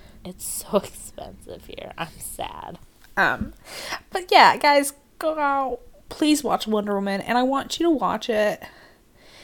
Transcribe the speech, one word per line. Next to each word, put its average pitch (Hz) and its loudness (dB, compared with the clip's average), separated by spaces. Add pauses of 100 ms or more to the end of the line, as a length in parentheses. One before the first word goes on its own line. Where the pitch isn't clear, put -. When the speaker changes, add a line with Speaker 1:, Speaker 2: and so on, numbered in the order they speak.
(240)
Speaker 1:
It's 180 -14
so - -6
<laughs> 190 0
expensive - -16
here. - -16
I'm 165 -10
sad. - -12 (380)
Speaker 2:
Um, 160 0 (580)
but 370 -8
yeah, 233 8
guys, 285 4 (260)
go 311 -2
out. 277 0 (280)
Please 302 2
watch - 0
Wonder 208 0
Woman, 196 -2
and 240 0
I 247 4
want 269 -2
you 330 2
to 339 6
watch 202 0
it 214 0 (800)